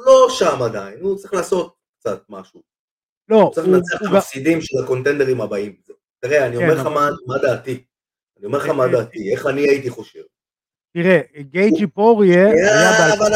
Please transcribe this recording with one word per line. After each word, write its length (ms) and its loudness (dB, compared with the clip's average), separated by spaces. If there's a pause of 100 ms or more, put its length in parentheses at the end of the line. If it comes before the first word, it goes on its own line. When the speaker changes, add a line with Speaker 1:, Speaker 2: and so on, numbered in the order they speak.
Speaker 1:
לא 240 6
שם 320 -2
עדיין, 380 -8
הוא 160 -4
צריך 180 -12
לעשות 420 -8 (220)
קצת 300 -10
משהו. 340 -20 (680)
Speaker 2:
לא, 80 2
Speaker 1:
הוא 180 4
צריך 120 -6
Speaker 2:
הוא, 100 4
Speaker 1:
לנצח 200 -2
את 40 -12
Speaker 2:
הוא 80 -6
גם 60 0
Speaker 1:
המפסידים 460 -2
של 240 -6
הקונטנדרים 560 -2
הבאים. 360 -8 (440)
תראה, 260 0
אני 100 -8
Speaker 2:
כן, 60 -4
Speaker 1:
אומר 120 2
לך 120 -2
Speaker 2:
אבל 80 -4
Speaker 1:
מה, 140 0 (180)
מה 160 -6
דעתי. 420 -4 (540)
אני 80 -14
אומר 120 -4
לך 100 -6
Speaker 2:
אה, 40 -2
Speaker 1:
מה 120 0
Speaker 2:
אה, 80 0
Speaker 1:
דעתי, 400 -4
איך 140 -4
אני 140 -4
הייתי 300 0
חושב. 320 -16 (760)
Speaker 2:
תראה, 240 4 (200)
גייג'י 420 0
Speaker 1:
הוא 120 -2
Speaker 2:
פוריה 560 4
Speaker 1:
שנייה, 540 4
Speaker 2:
היה 120 2
ב- 20 -4
Speaker 1:
אבל 180 2